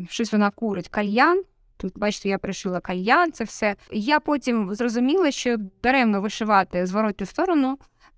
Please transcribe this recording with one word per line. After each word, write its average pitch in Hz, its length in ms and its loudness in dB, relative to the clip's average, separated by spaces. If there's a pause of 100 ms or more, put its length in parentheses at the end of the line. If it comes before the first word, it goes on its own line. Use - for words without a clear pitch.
щось 226 220 -4
вона 208 180 4
курить, 196 400 -6
кальян. 254 540 2 (340)
Тут, 190 200 -8
бачите, 208 320 -2
я 196 80 0
пришила 185 420 -4
кальян, 233 520 0
це - 120 -6
все. 208 320 -2 (160)
Я 254 280 0
потім 233 560 -2
зрозуміла, 247 560 2
що 240 260 -2 (260)
даремно 233 380 4
вишивати 196 640 0
зворотню 208 400 -2
сторону, 285 520 0 (400)